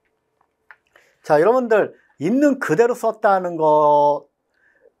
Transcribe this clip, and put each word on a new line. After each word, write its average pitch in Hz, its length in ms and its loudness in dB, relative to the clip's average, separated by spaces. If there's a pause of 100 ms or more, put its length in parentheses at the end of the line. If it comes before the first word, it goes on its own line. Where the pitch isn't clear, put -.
(1200)
자, 151 180 2
여러분들, 220 540 0 (240)
있는 269 400 0
그대로 233 360 -2
썼다는 202 600 -2
거, 147 720 0 (760)